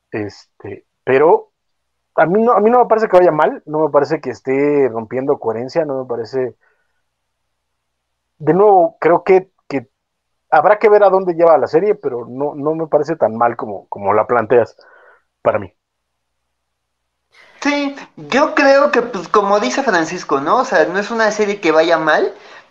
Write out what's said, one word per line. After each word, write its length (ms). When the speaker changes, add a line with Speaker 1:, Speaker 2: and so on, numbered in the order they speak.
Speaker 1:
Este, 720
pero 480
a 100
mí 180
no, 100
a 60
mí 100
no 100
me 80
parece 200
que 100
vaya 140
mal, 340
no 200
me 60
parece 300
que 100
esté 580
rompiendo 500
coherencia, 460
no 180
me 60
parece. 460
De 140
nuevo, 460
creo 240
que, 280
que 200
habrá 300
que 100
ver 140
a 60
dónde 240
lleva 240
la 100
serie, 280
pero 320
no, 280
no 200
me 120
parece 280
tan 220
mal 180
como, 320
como 260
la 140
planteas 480
para 180
mí. 140
Speaker 2:
Sí, 340
yo 380
creo 360
que, 120
pues, 240
como 320
dice 240
Francisco, 580
¿no? 200
O 40
sea, 200
no 140
es 120
una 200
serie 300
que 100
vaya 280
mal, 340